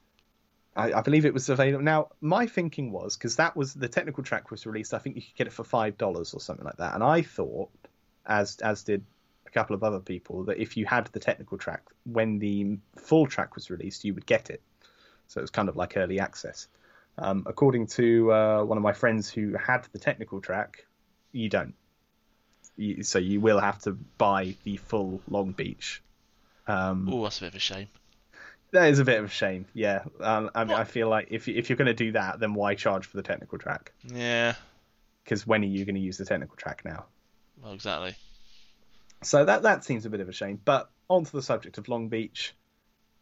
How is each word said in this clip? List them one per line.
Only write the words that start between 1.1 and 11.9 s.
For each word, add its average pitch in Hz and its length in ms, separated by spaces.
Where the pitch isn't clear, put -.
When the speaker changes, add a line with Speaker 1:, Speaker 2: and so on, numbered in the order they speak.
Speaker 1:
it 143 80
was - 160
available. 135 340
Now, 156 260
my 190 260
thinking 151 460
was, 92 240
'cause - 200
that 160 200
was, 139 160
the 127 160
technical 151 340
track - 280
was - 160
released, 110 260
I 113 60
think 123 180
you 120 60
could - 140
get 123 100
it - 80
for 113 100
five 107 320
dollars 85 380
or - 60
something - 260
like - 100
that. 85 180
And 107 80
I 156 200
thought, - 480
as, 104 300
as 107 240
did 104 220
couple 107 160
of 98 80
other 104 180
people 92 440
that 98 140
if - 180
you 107 100
had 120 220
the 107 120
technical - 380
track, - 240